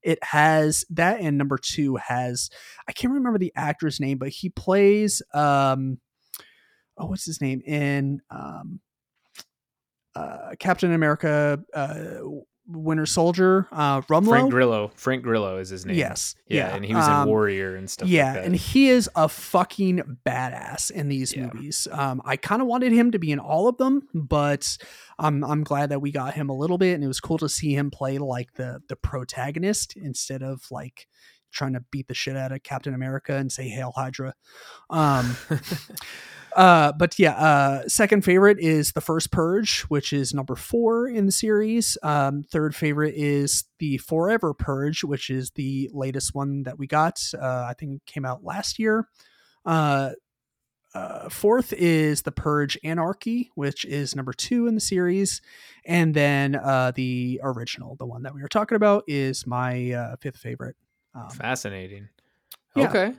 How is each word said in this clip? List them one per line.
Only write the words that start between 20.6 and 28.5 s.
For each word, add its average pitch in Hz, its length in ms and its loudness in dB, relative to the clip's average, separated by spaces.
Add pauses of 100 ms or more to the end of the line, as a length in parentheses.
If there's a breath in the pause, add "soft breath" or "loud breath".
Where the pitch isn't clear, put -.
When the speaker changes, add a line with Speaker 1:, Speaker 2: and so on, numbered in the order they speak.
Speaker 1:
in 147 180 -4
these 131 280 -2
Speaker 2:
Yeah. 131 160 -6
Speaker 1:
movies. 139 400 -6
Um, 135 320 -2
I 131 120 -4
kinda 233 280 -2
wanted 247 280 0
him 233 200 6
to 202 80 0
be 160 100 -2
in 143 80 0
all 165 300 2
of 247 80 0
them, 269 380 0
but 147 640 0 (400 loud breath)
I'm, 151 260 0
I'm 147 180 -2
glad 143 280 -2
that 143 100 -2
we 143 100 -4
got 143 240 -6
him 147 140 -4
a 135 80 -4
little 165 220 -2
bit, 185 160 4
and 143 100 -2
it 135 40 0
was 131 120 -4
cool 160 180 -2
to 151 100 -2
see 147 280 -2
him 143 160 0
play, 139 260 -4
like, 127 360 -6